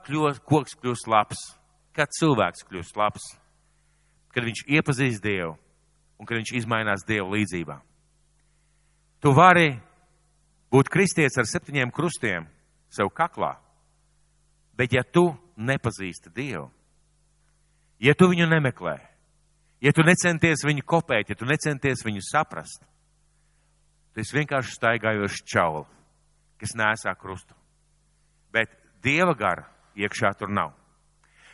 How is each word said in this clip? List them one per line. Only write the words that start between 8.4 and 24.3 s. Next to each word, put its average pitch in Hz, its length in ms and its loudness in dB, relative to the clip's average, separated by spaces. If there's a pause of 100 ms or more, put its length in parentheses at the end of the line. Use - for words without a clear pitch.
Tu 147 120 6
vari 170 360 8 (1000)
būt 135 200 4
kristietis 160 480 0
ar 113 100 -2
septiņiem 135 460 -6
krustiem 104 520 -6 (460)
sev 101 220 -2
kaklā, 98 400 -4 (1200)
bet 123 160 -2
ja 127 100 0
tu 175 260 2 (280)
nepazīsti 110 800 -6
Dievu, 104 340 -8 (1300)
ja 135 160 6
tu 180 160 6
viņu 170 180 2
nemeklē, 123 480 0 (840)
ja 143 120 6
tu 156 120 6
necenties 170 580 2
viņu 147 220 -2
kopēt, 127 440 0
ja - 80 -8
tu 117 100 -6
necenties 139 560 -2
viņu 101 240 -6
saprast, - 540 -6 (1300)
tu 110 100 -8
esi - 140 -6